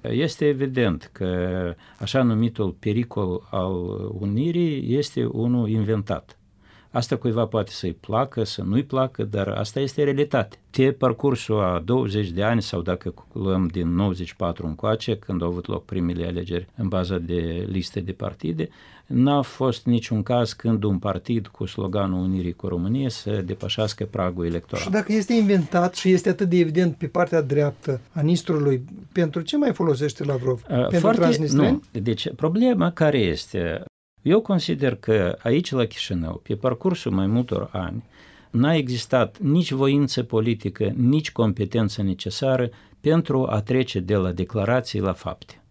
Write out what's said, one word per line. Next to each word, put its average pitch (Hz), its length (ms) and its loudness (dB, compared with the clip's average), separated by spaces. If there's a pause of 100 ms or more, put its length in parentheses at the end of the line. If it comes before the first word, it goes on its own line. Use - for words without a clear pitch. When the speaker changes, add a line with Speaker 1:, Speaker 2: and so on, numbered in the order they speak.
Speaker 1:
Este 135 440 -2
evident 127 680 0
că 92 160 -6 (720)
așa 131 240 0
numitul 110 560 0
pericol 104 720 -2
al 95 240 -2 (460)
unirii 135 800 0
este 131 280 -2
unul 117 440 0
inventat. 107 640 -2 (600)
Asta 120 240 -2
cuiva 117 300 0
poate 104 260 -4
să-i 87 220 -6
placă, 117 500 -2
să - 180 -6
nu-i 104 220 0
placă, 131 400 -2
dar 101 240 -2
asta 104 320 -4
este 139 240 -2
realitate. 139 540 0 (140)
Pe 131 200 4
parcursul 123 680 0
a 90 260 2
douăzeci 104 440 0
de 90 140 -2
ani, 113 180 2
sau 92 200 -4
dacă 87 320 -4 (200)
luăm 95 340 0
din 85 280 -2
nouăzeci 90 320 0
și - 80 -18
patru 87 320 -4
încoace, 113 500 -2
când 90 240 -4
au 85 60 -2
avut 87 200 -4
loc 92 180 -6
primele 87 400 -2
alegeri 87 500 -6
în 104 120 -4
baza 92 300 -2
de 85 520 -4
liste 95 300 -4
de 92 120 -8
partide, 160 580 -6 (360)
n-a 135 360 2
fost - 440 -4
niciun 113 380 0
caz 123 300 0
când 110 300 0
un 98 140 2
partid 101 500 -2
cu - 180 -8
sloganul 95 580 -2
Unirii 92 300 -2
cu - 140 -10
România 110 420 -2
să 104 360 -4
depășească 98 600 -4
pragul 90 400 -4
electoral. - 380 -4
Speaker 2:
Și - 60 -6
dacă 208 240 0
este 220 200 2
inventat 185 640 4
și 185 160 2
este 180 180 4
atât 185 200 0
de 180 80 4
evident 165 380 2
pe - 120 -6
partea 170 340 2
dreaptă 143 600 0 (100)
a 160 100 -4
Nistrului, 147 640 2 (280)
pentru 170 300 0
ce 294 160 -2
mai 277 160 2
folosește 147 500 0
Lavrov? 127 380 0
Speaker 1:
Uh, - 160 -4
Speaker 2:
Pentru 170 220 2
Speaker 1:
foarte, 214 200 4
Speaker 2:
Transnistria? 151 500 4
Speaker 1:
nu. 294 120 2 (100)
Deci, 113 440 -2
problema 180 560 2
care 151 280 2
este? 85 600 -2 (400)
Eu 190 200 4
consider 147 540 0
că 101 480 2
aici, 139 280 0
la 127 140 2
Chișinău, 85 580 -6
pe - 120 -4
parcursul 127 560 -2
mai 95 160 2
multor 110 440 0
ani, 92 320 -6 (480)
n-a 143 240 4
existat 123 640 0
nici 160 320 2
voință 135 520 2
politică, 110 720 0
nici 139 360 2
competență 107 720 0
necesară 120 680 0 (320)
pentru 147 480 2
a 107 120 0
trece 123 380 0
de 92 160 0
la 92 160 2
declarații 104 680 -2
la 95 140 0
fapte. - 580 -12